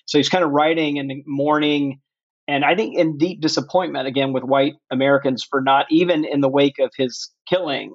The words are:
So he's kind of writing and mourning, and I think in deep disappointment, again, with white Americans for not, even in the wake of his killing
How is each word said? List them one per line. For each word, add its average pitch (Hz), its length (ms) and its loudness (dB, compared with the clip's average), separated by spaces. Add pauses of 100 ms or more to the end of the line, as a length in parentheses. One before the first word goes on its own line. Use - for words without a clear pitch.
So 147 120 0
he's 135 100 2
kind 185 140 0
of 156 80 0
writing 151 480 2
and 139 280 -8
mourning, 147 760 0 (480)
and 143 160 0
I 151 100 4
think 190 240 -2
in 160 200 2
deep 165 220 -2
disappointment, 147 680 -2
again, 135 240 0
with 127 100 -2
white 139 320 0 (160)
Americans 135 580 0
for 139 120 0
not, 135 280 2
even 160 360 2
in 139 160 -2
the 139 80 2
wake 139 320 2
of 127 160 0
his 127 340 -4 (180)
killing 143 460 -4